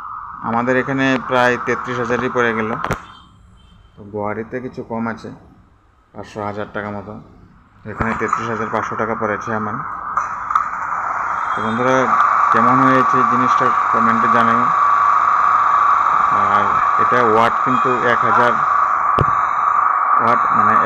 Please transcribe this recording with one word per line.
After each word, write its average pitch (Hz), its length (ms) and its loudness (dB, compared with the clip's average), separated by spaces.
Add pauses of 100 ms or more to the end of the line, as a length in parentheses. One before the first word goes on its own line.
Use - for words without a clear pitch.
(480)
আমাদের 120 340 2
এখানে 135 240 -2 (220)
প্রায় 123 260 4 (120)
তেত্রিশ 123 360 -2
হাজারই 120 340 -2
পড়ে 117 220 2
গেল। 110 120 -2 (1200)
তো - 60 -20 (120)
গুয়াহাটিতে 107 520 -4
কিছু 127 160 -12 (100)
কম 113 220 -4
আছে, 107 180 -14 (840)
পাঁচশো, 107 360 -12
হাজার 104 260 -8
টাকা 104 220 -6
মতো। 101 180 -12 (680)
তো - 120 -20
এখানে 110 180 -4 (100)
তেত্রিশ 113 320 -2
হাজার 110 220 -4
পাঁচশো 107 280 -2
টাকা 110 200 -2
পড়েছে 104 280 -4 (100)
আমার। 107 160 -6 (1800)
তো - 120 -4
বন্ধুরা, 123 320 2 (560)
কেমন 117 240 4 (100)
হয়েছে 131 320 4 (120)
জিনিসটা 123 360 2 (260)
কমেন্টে 113 440 2
জানাও। 117 260 2 (1800)
আর 104 240 2 (380)
এটা 120 160 2 (140)
ওয়াট 113 220 4 (100)
কিন্তু 123 260 0 (220)
এক 110 160 2
হাজার 120 240 4 (1700)
ওয়াট, 120 180 2 (160)
মানে 123 180 4 (120)